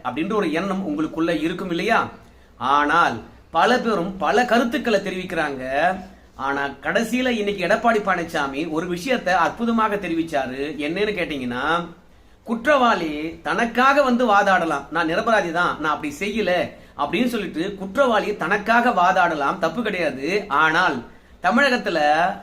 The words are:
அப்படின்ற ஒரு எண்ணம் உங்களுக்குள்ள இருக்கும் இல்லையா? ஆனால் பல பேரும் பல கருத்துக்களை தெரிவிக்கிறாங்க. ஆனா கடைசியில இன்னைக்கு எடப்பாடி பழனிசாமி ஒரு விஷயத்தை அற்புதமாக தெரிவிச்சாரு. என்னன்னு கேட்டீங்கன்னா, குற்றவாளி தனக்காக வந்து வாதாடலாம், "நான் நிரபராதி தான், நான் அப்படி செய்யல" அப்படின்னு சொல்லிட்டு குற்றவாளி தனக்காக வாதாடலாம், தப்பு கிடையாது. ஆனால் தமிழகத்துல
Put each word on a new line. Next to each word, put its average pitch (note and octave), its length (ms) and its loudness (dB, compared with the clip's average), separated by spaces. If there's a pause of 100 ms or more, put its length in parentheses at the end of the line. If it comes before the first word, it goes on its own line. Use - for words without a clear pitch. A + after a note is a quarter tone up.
அப்படின்ற D#3 300 -4
ஒரு F#3 180 0
எண்ணம் F#3 360 -2
உங்களுக்குள்ள D#3 520 -2
இருக்கும் F3 300 -4
இல்லையா? F3 380 0 (480)
ஆனால் D3 640 2 (300)
பல G#3 280 4
பேரும் G3 380 -2
பல F#3+ 280 2
கருத்துக்களை A#3 560 2
தெரிவிக்கிறாங்க. E3 960 -2 (380)
ஆனா C#3 320 -4
கடைசியில A3 600 -2
இன்னைக்கு G3+ 380 -2
எடப்பாடி A3+ 320 2
பழனிசாமி E3 720 -2
ஒரு D#3+ 160 -2
விஷயத்தை F3+ 480 -2
அற்புதமாக G#3+ 640 0
தெரிவிச்சாரு. D#3 800 -4
என்னன்னு F3+ 340 -2
கேட்டீங்கன்னா, D3+ 760 -2 (580)
குற்றவாளி G3+ 960 0
தனக்காக A#3+ 600 4
வந்து B3 240 2
வாதாடலாம், F#3 640 4
"நான் E3 160 0
நிரபராதி G3 460 2
தான், D#3 280 0
நான் D3+ 120 0
அப்படி D3 260 -4
செய்யல" F#3 520 -2 (260)
அப்படின்னு E3+ 300 0
சொல்லிட்டு G3 480 -4
குற்றவாளி G3+ 640 0
தனக்காக G#3+ 540 2
வாதாடலாம், F3 680 2
தப்பு D#3+ 240 -2
கிடையாது. F3 640 -2
ஆனால் D#3 540 2 (400)
தமிழகத்துல A3 580 2 (420)